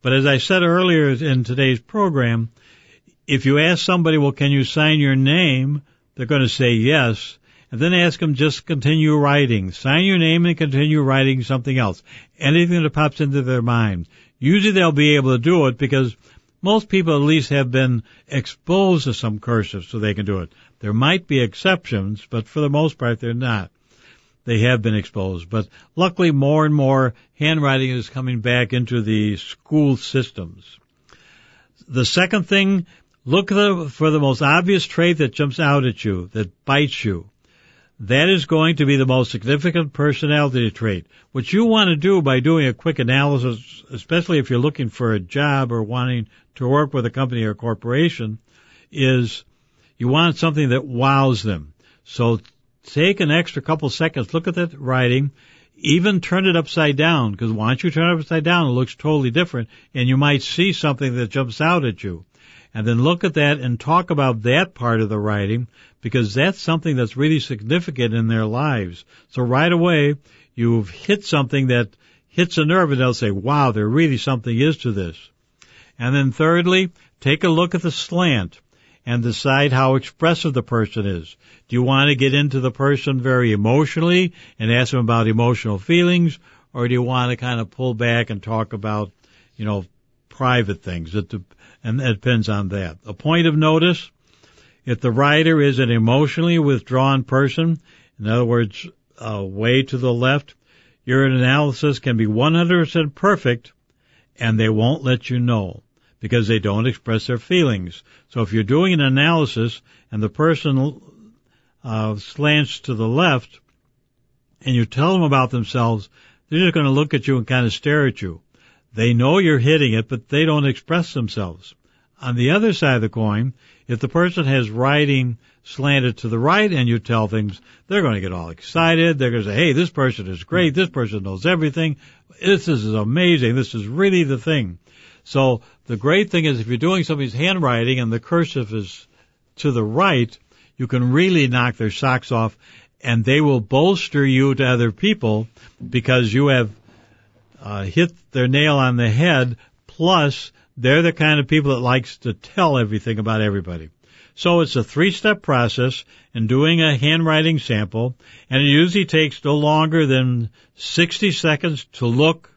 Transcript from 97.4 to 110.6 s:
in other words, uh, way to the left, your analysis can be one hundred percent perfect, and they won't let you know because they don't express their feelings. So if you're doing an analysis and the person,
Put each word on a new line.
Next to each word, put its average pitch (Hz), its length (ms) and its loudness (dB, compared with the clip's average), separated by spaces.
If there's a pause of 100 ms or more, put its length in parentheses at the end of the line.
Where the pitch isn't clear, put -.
in 107 80 -6
other 120 180 2
words, 117 440 -2 (300)
uh, 107 240 -8
way 110 420 0
to 131 140 -6
the 123 140 0
left, 127 440 -2 (480)
your 131 200 2
analysis 135 760 2
can 123 160 -2
be 110 100 2
one 120 280 2
hundred 170 300 2
percent 156 300 -2
perfect, 139 580 -2 (640)
and 113 220 0
they 110 100 2
won't 117 360 0
let 127 260 -2
you 123 80 -2
know 117 460 -2 (340)
because 113 300 0
they 113 100 2
don't 104 280 0
express 113 400 -4
their 123 120 -4
feelings. 113 640 -2 (280)
So 123 100 -6
if 101 120 -2
you're 110 120 0
doing 165 300 2
an 156 60 0
analysis 139 840 0 (280)
and 107 120 -4
the 107 80 -2
person, 147 680 0 (840)